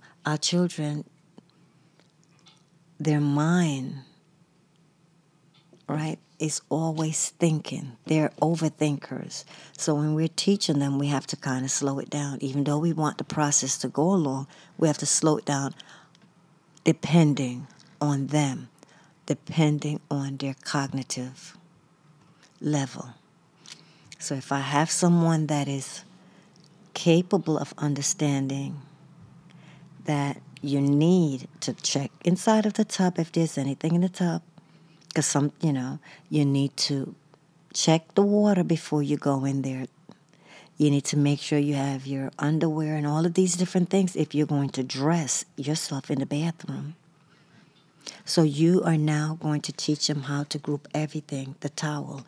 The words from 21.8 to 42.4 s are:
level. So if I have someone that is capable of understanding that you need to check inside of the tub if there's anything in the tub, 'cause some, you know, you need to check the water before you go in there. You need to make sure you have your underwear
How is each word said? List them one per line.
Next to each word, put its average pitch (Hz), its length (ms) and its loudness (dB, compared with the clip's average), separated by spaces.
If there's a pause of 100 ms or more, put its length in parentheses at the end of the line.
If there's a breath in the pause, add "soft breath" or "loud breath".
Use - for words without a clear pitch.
level. 147 560 -4 (1040 loud breath)
So - 160 -6
if 135 160 -8
I 139 80 0
have 143 320 0
someone 165 560 4
that 143 200 0
is 139 360 -8 (920 soft breath)
capable 170 640 2
of 147 220 -6
understanding 139 1040 -2 (1200 loud breath)
that 143 360 -2 (220)
you 143 180 0
need 147 640 4 (120)
to 123 140 -4
check - 380 -4 (120)
inside 214 440 4
of 208 60 0
the 214 120 2
tub 180 320 0
if 165 140 -2
there's 165 260 0
anything 139 380 -2
in 175 60 4
the 185 80 2
tub, 175 340 -2 (680 soft breath)
'cause 151 120 2
some, 143 340 2
you 156 140 2
know, 131 240 -4 (320 loud breath)
you 151 160 4
need 139 320 2
to - 380 -4 (580)
check - 400 2
the 196 80 6
water 202 420 4
before 156 380 0
you 143 160 0
go 139 260 0
in 135 200 -2
there. 131 240 -6 (920 loud breath)
You 147 140 6
need 143 140 2
to 151 120 0
make 143 220 4
sure - 180 0
you 143 160 2
have 135 320 -2
your 135 320 -6
underwear 156 580 0